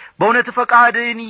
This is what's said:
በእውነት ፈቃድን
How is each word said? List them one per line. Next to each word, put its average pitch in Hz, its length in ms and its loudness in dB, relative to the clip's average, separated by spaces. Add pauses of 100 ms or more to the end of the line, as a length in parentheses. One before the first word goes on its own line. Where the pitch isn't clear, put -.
(140)
በእውነት 233 360 0
ፈቃድን 240 800 0